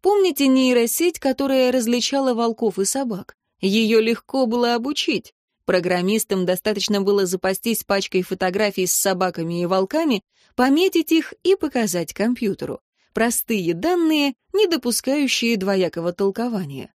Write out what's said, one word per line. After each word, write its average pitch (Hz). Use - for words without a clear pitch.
Помните 370
нейросеть, 262
которая 262
различала 247
волков 226
и 196
собак? 240
Её 220
легко 233
было 240
обучить. 240
Программистам 180
достаточно 202
было 196
запастись 190
пачкой 196
фотографий 190
с -
собаками 175
и 175
волками, 196
пометить 311
их 320
и 381
показать 208
компьютеру. 208
Простые 220
данные, 311
не 403
допускающие 254
двоякого 185
толкования. 196